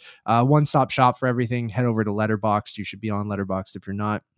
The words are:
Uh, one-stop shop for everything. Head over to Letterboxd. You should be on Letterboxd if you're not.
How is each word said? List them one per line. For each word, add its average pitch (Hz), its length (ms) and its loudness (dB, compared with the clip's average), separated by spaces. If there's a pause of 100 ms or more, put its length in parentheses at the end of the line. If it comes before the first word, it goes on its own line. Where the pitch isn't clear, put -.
(260)
Uh, 117 180 4
one-stop 147 460 4
shop 123 300 2
for 131 80 -2
everything. 120 420 -2
Head 123 160 -2
over 110 180 2
to 104 80 -2
Letterboxd. 107 680 0
You 101 40 -6
should 98 180 -12
be 110 100 -4
on 104 160 -2
Letterboxd 95 480 -4
if 95 100 -16
you're 98 80 -8
not. 104 300 -2 (140)